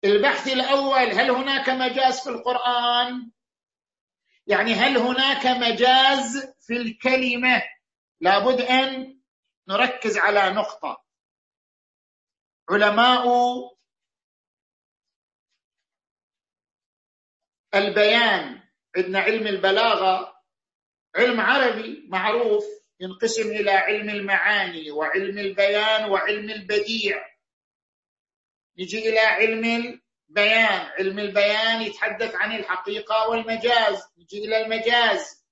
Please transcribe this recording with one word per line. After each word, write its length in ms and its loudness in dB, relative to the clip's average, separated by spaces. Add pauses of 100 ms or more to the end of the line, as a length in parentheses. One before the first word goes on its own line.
البحث 440 2
الأول، 640 2
هل 180 2
هناك 380 -2
مجاز 520 0
في 100 -10
القرآن؟ 1000 -2 (1160)
يعني، 280 0
هل 220 2
هناك 500 0
مجاز 1120 2
في 160 -6
الكلمة؟ 840 0 (580)
لابد 400 4
أن 600 -2 (480)
نركز 500 -2
على 320 2
نقطة. 540 -6 (1700)
علماء 540 4 (4000)
البيان، 880 2 (340)
عندنا 240 0
علم 260 0
البلاغة، 960 0 (760)
علم 240 2
عربي 680 0
معروف، 560 0 (360)
ينقسم 500 -4
إلى 200 -2
علم 400 0
المعاني 800 -2
وعلم 480 -4
البيان 720 0
وعلم 400 -2
البديع. 720 -4 (1500)
نجي 300 -6
إلى 120 2
علم 440 0
البيان، 1200 -2 (120)
علم 200 -4
البيان 640 0
يتحدث 520 -6
عن 220 -4
الحقيقة 720 -4
والمجاز، 760 0 (160)
نجي 260 -12
إلى 200 0
المجاز. 880 0